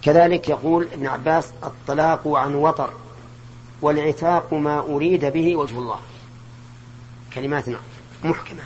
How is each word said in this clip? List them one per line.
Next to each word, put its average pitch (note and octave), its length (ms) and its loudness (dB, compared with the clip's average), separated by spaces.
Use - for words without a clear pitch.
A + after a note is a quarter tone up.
كذلك E3+ 460 6
يقول E3 440 2
ابن C#3 140 -6
عباس: C3+ 460 0
"الطلاق D#3 640 0
عن C#3 260 0
وطر، C#3+ 360 2
والعتاق D#3 720 2
ما D3 260 0
أريد D3+ 440 2
به D#3+ 320 2
وجه B2+ 220 -2
الله". A#2 220 -6
كلمات C#3 300 -2
محكمة. E3 420 -4